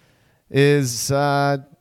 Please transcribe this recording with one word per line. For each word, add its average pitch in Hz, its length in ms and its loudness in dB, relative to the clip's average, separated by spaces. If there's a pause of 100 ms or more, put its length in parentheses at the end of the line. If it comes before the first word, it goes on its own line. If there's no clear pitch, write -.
(500)
is, 139 640 0
uh, 143 460 0 (240)